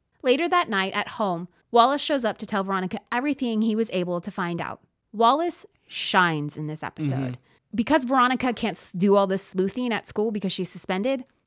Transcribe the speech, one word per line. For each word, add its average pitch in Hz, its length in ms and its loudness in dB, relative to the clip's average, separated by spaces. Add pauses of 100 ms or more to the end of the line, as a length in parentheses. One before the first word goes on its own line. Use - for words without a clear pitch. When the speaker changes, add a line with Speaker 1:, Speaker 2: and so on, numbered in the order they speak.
(220)
Speaker 1:
Later 277 280 2
that 349 200 2
night 190 240 0
at - 160 -2
home, 180 380 -2 (240)
Wallace 254 300 6
shows 277 220 0
up 208 140 -2
to 214 80 -8
tell 196 180 -2
Veronica 190 360 -4 (120)
everything 247 520 0
he 220 120 2
was 220 160 0
able 175 300 -2
to 202 100 -10
find 175 300 -4
out. - 200 -8 (300)
Wallace 269 540 2 (220)
shines 160 680 0
in 151 100 -8
this 151 160 -8
episode. 143 340 -4
Speaker 2:
Mm-hmm. 127 160 -4 (400)
Speaker 1:
Because 262 300 2
Veronica 247 500 2
can't 196 240 -4
s-, - 140 -6
do 196 240 4
all 196 120 6
this 190 160 0
sleuthing 196 500 -2
at - 140 -6
school 214 240 -2
because 196 200 -4
she's 180 180 -6
suspended, 240 540 -4 (240)